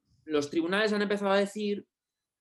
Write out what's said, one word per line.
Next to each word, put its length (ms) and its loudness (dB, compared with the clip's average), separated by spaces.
los 260 0
tribunales 420 0
han 80 0
empezado 320 0
a 60 4
decir, 480 -2